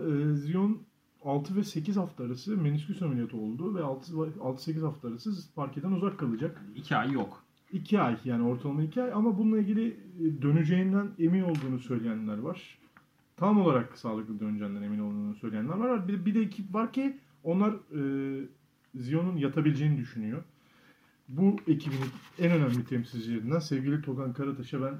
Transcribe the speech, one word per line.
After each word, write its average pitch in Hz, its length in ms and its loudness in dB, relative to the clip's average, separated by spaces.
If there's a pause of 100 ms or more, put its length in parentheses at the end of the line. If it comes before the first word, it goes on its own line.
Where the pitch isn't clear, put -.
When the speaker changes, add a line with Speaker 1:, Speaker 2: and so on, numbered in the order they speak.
Speaker 1:
e, 147 260 2
Zion 185 480 0 (420)
altı 143 320 0
ve 208 80 2
sekiz 175 320 -2
hafta 165 280 -4
arası 127 320 -4
menisküs 151 460 0
ameliyatı 120 340 -2
oldu 120 380 -4
ve 175 80 -2
altı, 135 300 -6 (300)
altı - 200 -4
sekiz 160 200 -4
hafta 139 260 -4
arası 175 460 -6
parkeden 147 380 -4
uzak 185 260 0
kalacak. 123 440 -2 (120)
Speaker 2:
İki 131 220 -2
ay 135 160 0
yok. 113 320 -4 (280)
Speaker 1:
İki 196 280 2
ay 120 240 2
yani 120 180 0
ortalama 139 400 0
iki 160 200 0
ay 247 100 -2
ama 214 260 4
bununla 220 200 4
ilgili, 214 280 2
e, 165 560 -2
döneceğinden 180 760 4
emin 175 240 4
olduğunu 131 360 0
söyleyenler 110 600 -2
var. 160 400 -8 (580)
Tam 202 240 6
olarak 131 380 4
sağlıklı 110 420 -4
döneceğinden 104 420 -4
emin 104 160 -4
olduğunu 104 360 -4
söyleyenler 110 420 -4
var. 226 320 0
Bir, 190 180 -2
bir 208 80 2
de 226 60 4
ekip 196 340 -4
var 220 180 0
ki 269 260 0 (260)
onlar, 185 280 4
e, 139 760 -4 (460)
Zion'un 165 420 0
yatabileceğini 143 600 2
düşünüyor. 117 440 -6 (840)
Bu 190 280 4 (100)
ekibin 143 320 2 (400)
en 170 140 4
önemli 123 320 4
temsilcilerinden 117 760 -2
sevgili 143 440 0
Togan 131 300 -4
Karataş'a 135 500 -4
ben 135 180 -4